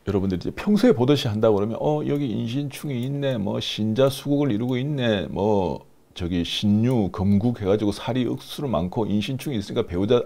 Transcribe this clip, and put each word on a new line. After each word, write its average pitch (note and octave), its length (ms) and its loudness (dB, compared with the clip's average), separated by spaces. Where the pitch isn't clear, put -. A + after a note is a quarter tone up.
여러분들이 F#3 320 0
이제 - 120 -6
평소에 G#3+ 420 2
보듯이 B2+ 340 2
한다고 G#2+ 280 4
그러면, G#2 240 0
어, D3+ 280 -2
여기 C#3+ 220 -2
인신충이 B2 760 -4
있네, C#3 320 -2
뭐, G#2 220 -2
신자 A2+ 500 0
수국을 C#3+ 420 0
이루고 B2 260 0
있네, B2 520 0
뭐, F#2+ 560 0
저기 F2 300 -2
신유, G#2+ 680 2
금국 G2+ 500 2
해가지고 G#2 300 2
살이 A#2+ 360 -2
억수로 B2+ 400 -6
많고 G2+ 400 -2
인신충이 B2 500 -2
있으니까 - 300 -2
배우자, G#2+ 380 2